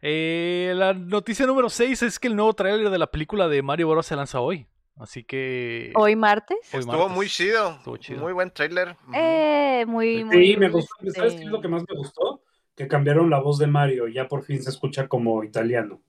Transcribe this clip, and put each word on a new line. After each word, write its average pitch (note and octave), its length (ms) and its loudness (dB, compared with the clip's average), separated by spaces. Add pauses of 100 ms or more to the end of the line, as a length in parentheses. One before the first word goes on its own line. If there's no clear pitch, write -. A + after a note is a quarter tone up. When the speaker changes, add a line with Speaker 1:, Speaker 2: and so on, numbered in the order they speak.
Speaker 1:
Eh, E3+ 760 -2
la F#3+ 180 2
noticia G3+ 520 -2
número C4 220 2
seis A#3+ 360 0
es A3 160 -2
que B3+ 80 -2
el A3 80 0
nuevo G#3+ 180 4
tráiler G#3 360 0
de F#3+ 80 0
la D#3+ 120 0
película E3+ 380 -2
de C#3+ 120 2
Mario D3+ 280 0
Bros D#3+ 180 2
se - 80 -6
lanza C#3+ 260 -6
hoy. C#3 280 -4 (320)
Así - 240 -16
que B2 720 -6
Speaker 2:
¿Hoy G#3+ 180 6
martes? A3 440 0 (140)
Speaker 1:
hoy C#3 60 -4
Speaker 3:
Estuvo B2 200 -4
Speaker 1:
martes. F#3 180 0
Speaker 3:
muy G3 100 0
chido. G3 440 0
Speaker 1:
Estuvo B2+ 260 -14
chido. B2+ 240 -12
Speaker 3:
Muy E3 120 -6
buen F3+ 200 -4
tráiler. F3 380 -2 (180)
Ujú. B3 80 -14
Speaker 2:
Eh, D4+ 720 2
muy, A3+ 300 0
Speaker 1:
Sí. A3+ 60 -4
Speaker 2:
muy, F#3 220 8
Speaker 4:
Sí, G#3 100 6
me G3 120 4
gustó. D#3+ 260 -2 (180)
¿Sabes E3+ 220 0
qué E3 60 -12
es D#3+ 60 -14
lo G#3+ 100 -4
Speaker 2:
este F3+ 60 -4
Speaker 4:
que F3+ 60 -6
más E3+ 200 -2
me F3 80 -10
gustó? F3 480 -6 (320)
Que C#3 100 -8
cambiaron D3 440 4
la C#3 100 4
voz C#3+ 180 0
de D3 80 2
Mario. C#3 400 2
Ya B2+ 220 -6
por C#3+ 160 -6
fin C3 180 -6
se B2+ 80 -6
escucha C3+ 380 -6
como A2+ 340 0
italiano. A2 680 -2